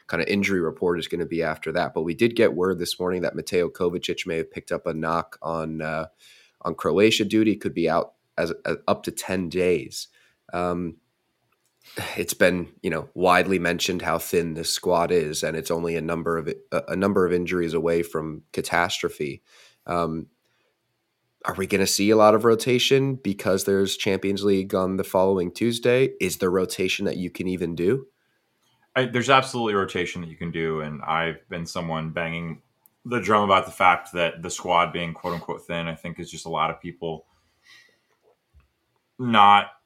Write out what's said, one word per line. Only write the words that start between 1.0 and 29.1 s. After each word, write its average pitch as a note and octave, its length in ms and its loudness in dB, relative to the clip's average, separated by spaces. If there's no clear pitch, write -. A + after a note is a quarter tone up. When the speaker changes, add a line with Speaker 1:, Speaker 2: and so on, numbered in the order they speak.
Speaker 1:
gonna E2+ 180 -4
be E2 180 -2
after D#2 280 -4
that. D#2+ 220 -2
But E2 100 -2
we E2+ 100 -4
did A#2 220 0
get G#2+ 200 4
word F2+ 240 0
this E2+ 200 -6
morning F2+ 240 -2
that - 120 -4
Mateo E2+ 320 -2
Kovacic F2+ 580 -4
may E2+ 120 -4
have D#2+ 140 -6
picked - 200 -14
up E2+ 160 -6
a E2 60 -2
knock E2 480 -4
on, D#2+ 400 -4
uh, D#2 260 -6
on E2 140 -6
Croatia G2+ 500 4
duty, A2 300 2
could E2 180 -6
be D#2+ 160 0
out E2 240 0
as, E2 160 -2
as E2 120 -2
up G2 160 -2
to - 80 -6
ten F#2 380 -4
days. F2 580 -2
Um, F2 440 -4
it's F2+ 180 -4
been, F2 360 2
you F#2 80 -4
know, D#2+ 240 -4
widely F2+ 460 4
mentioned F2 420 -2
how E2 160 -2
thin E2+ 360 -2
this D#2+ 160 -6
squad E2+ 420 0
is, E2 320 0
and D#2+ 140 -4
it's D#2+ 140 -6
only E2+ 240 -2
a E2 60 -2
number E2 360 -2
of, D#2 100 -6
a, - 180 -2
a C3+ 60 -4
number G2 300 2
of F2 80 2
injuries F2 400 0
away E2+ 300 0
from D#2 400 -8
catastrophe. E2+ 880 -2
Um, E2 420 -2
are E2+ 100 -4
we F#2+ 120 -2
gonna G2 200 2
see G2+ 220 2
a A2 80 6
lot G#2+ 180 8
of G#2+ 100 2
rotation B2+ 720 2
because G2 480 -2
there's G2 340 2
Champions G2 460 -2
League G2 320 2
on F#2 220 0
the F#2+ 60 -2
following F#2 480 2
Tuesday? B2 680 2
Is F2+ 180 -2
there F#2 140 2
rotation F#2 540 0
that F#2 120 -2
you F2+ 120 -4
can F2+ 180 -6
even F2 280 -2
do? G#2 320 0
Speaker 2:
I, C3 100 2
there's A#2 240 -2